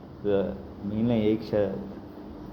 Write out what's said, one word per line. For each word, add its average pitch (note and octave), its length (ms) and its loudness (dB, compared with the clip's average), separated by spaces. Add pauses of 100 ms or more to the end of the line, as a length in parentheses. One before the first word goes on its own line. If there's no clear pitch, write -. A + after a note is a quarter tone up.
(220)
ఆ, G3 340 2 (300)
మిగిలిన A#2 260 2
ఏ A2 240 6
క్ష-, G2+ 400 2 (760)